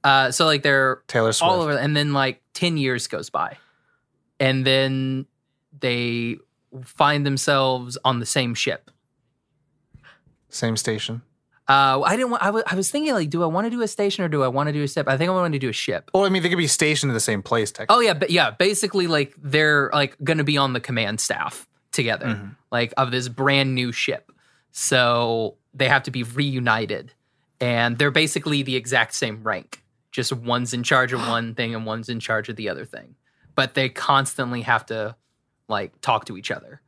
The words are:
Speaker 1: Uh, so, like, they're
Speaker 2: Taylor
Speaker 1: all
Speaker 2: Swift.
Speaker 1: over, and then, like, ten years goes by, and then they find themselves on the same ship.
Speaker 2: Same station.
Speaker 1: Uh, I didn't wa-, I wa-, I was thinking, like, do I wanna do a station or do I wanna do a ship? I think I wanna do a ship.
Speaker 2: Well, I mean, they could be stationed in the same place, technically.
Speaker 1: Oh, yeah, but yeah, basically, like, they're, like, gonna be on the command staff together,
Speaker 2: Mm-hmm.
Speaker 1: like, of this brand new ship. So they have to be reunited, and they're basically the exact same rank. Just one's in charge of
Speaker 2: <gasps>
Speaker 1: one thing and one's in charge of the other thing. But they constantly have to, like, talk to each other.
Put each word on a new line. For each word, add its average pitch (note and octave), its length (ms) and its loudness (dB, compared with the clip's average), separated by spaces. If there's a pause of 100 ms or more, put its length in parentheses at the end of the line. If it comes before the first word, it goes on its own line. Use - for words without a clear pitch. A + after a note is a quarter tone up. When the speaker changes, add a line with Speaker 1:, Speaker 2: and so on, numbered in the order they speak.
Speaker 1:
Uh, C3+ 260 4
so, D#3+ 160 2
like, D3 160 2
they're C3+ 440 2
Speaker 2:
Taylor A2+ 220 2
Speaker 1:
all A2+ 40 2
Speaker 2:
Swift. E3+ 200 2
Speaker 1:
over, E3 240 0
and D3 200 0
then, D3 180 0
like, C3+ 260 0 (140)
ten E3+ 240 0
years B2+ 300 0
goes D2 220 -8
by, - 280 -4 (800)
and C3 280 0
then C3 600 0 (520)
they A#2+ 580 -2 (480)
find D3 420 2
themselves C3 760 0
on B2+ 160 2
the A2+ 60 -6
same B2 280 -2
ship. - 360 -4 (1600)
Speaker 2:
Same A2+ 280 -2
station. A2+ 460 -4 (460)
Speaker 1:
Uh, C3+ 360 6
I F#3 120 2
didn't B3 160 -2
wa-, A#3+ 80 -2
I G3 100 0
wa-, A3 160 -2
I - 80 -4
was F#3+ 160 -2
thinking, D4+ 240 -2
like, E3 160 -2
do E3+ 140 0
I - 20 2
wanna F#3+ 240 -2
do A#3+ 120 -6
a A3 60 -2
station G3+ 360 -2
or E3+ 40 -2
do D3+ 140 0
I C3 60 2
wanna C#3+ 240 -2
do D3 100 -2
a C#3+ 60 -2
ship? C#3+ 200 -2
I C3+ 80 2
think E3 140 0
I - 40 0
wanna E3+ 260 0
do C3 80 -2
a - 40 -2
ship. - 400 -4
Speaker 2:
Well, F#3+ 120 4
I G3 40 4
mean, F#3+ 140 2
they F3 60 2
could F3 100 2
be E3 80 2
stationed D3+ 440 2
in A#2+ 40 0
the A2+ 60 0
same G#2+ 220 0
place, A2 280 0
technically. D3+ 260 2
Speaker 1:
Oh, B3 40 4
yeah, G#3+ 140 4
but D#3+ 160 -2
yeah, E3 200 4
basically, F#3 560 0
like, D3+ 340 0
they're, D3 520 4
like, C#3 320 0
gonna D#3 180 2
be D3 160 2
on C3+ 140 2
the B2 80 -2
command A2+ 400 -2
staff - 480 -6 (240)
together, A2+ 340 -2
Speaker 2:
Mm-hmm. G2+ 220 -6 (240)
Speaker 1:
like, A#2+ 240 0
of B2+ 160 0
this B2+ 160 -2
brand C3+ 480 2
new B2 160 -2
ship. - 400 -4 (400)
So A#2+ 840 2 (180)
they C3+ 160 0
have C3+ 160 4
to C#3+ 60 -6
be B2 140 -4
reunited, A#2+ 880 -2 (480)
and A#2+ 380 0
they're C#3+ 120 2
basically D3+ 540 0
the C3 100 -4
exact A#2+ 400 0
same A2 300 -4
rank. G2+ 400 -6 (260)
Just - 220 -4
one's A#2+ 420 -2
in B2 80 -4
charge B2+ 300 2
of B2 80 -4
Speaker 2:
<gasps> A#2+ 80 -4
Speaker 1:
one A2+ 260 -2
thing A#2 220 -4
and A2 100 -8
one's A2 220 -6
in A#2 100 -6
charge A2 300 -4
of A2 80 -10
the A2 120 -6
other D#2+ 160 -8
thing. A1+ 300 -18 (400)
But C3 200 -2
they C3+ 140 0
constantly C3 720 0
have A2+ 240 0
to, A2 280 -6 (540)
like, G2+ 320 -4
talk A#2 240 0
to G2+ 120 -12
each G2 140 -12
other. - 380 -10